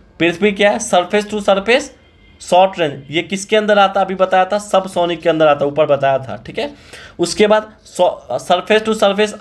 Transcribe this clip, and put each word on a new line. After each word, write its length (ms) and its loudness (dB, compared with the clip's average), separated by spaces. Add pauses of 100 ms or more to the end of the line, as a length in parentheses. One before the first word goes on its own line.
(200)
पृथ्वी 320 0
क्या 180 2
है? 80 -2
surface 520 -2
to 100 -4
surface 480 0 (520)
शॉर्ट 380 2
रेंज। 320 -4
ये 120 -2
किसके 340 -4
अंदर 220 2
आता? 220 2
अभी 140 -2
बताया 300 2
था, 140 -2
सबसोनिक 640 -2
के 80 -2
अंदर 180 2
आता, 200 2
ऊपर 200 0
बताया 320 0
था, 280 -12
ठीक 120 -12
है। 120 -6 (480)
उसके 280 2
बाद 260 2 (760)
surface 400 0
to 60 0
surface 460 0